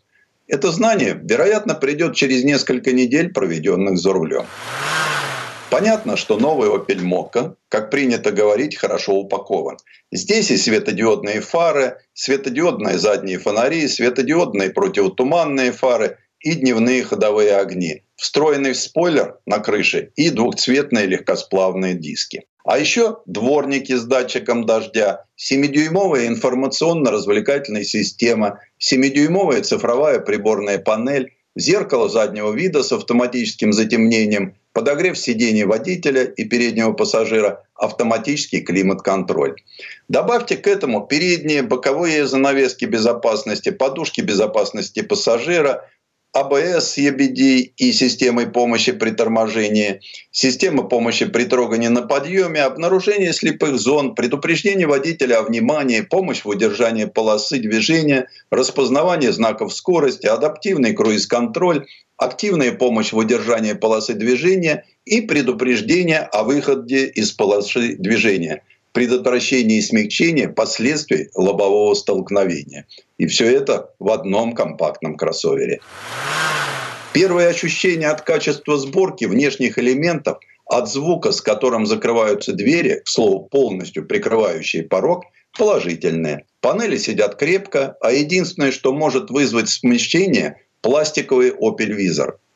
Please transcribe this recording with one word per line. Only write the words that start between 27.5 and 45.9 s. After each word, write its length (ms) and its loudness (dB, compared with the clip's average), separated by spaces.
система, 760 -2
семидюймовая 840 2
цифровая 580 0
приборная 580 -2
панель, 540 -2
зеркало 520 0
заднего 440 0
вида 300 0
с 100 -4
автоматическим 800 0
затемнением, 840 2
подогрев 460 0
сидений 460 0
водителя 600 0
и 200 -6
переднего 480 0
пассажира, 720 0
автоматический 840 -2
климат-контроль. 960 0
Добавьте 480 0
к 100 -4
этому 400 0
передние, 560 0
боковые 640 0
занавески 600 2
безопасности, 840 0
подушки 520 -2
безопасности 800 -2
пассажира, 840 0